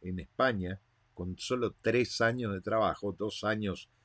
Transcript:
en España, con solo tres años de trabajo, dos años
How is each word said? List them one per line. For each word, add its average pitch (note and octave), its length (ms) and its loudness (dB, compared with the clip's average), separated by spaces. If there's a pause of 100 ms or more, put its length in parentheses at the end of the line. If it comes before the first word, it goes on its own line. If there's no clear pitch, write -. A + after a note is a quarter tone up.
en F2+ 180 -4
España, G2 600 0 (340)
con F2+ 240 -6
solo A#2+ 440 0
tres A#2+ 400 2
años A#2 320 2
de F#2+ 80 -4
trabajo, G#2 560 0
dos G#2 260 -4
años G#2+ 460 -2 (160)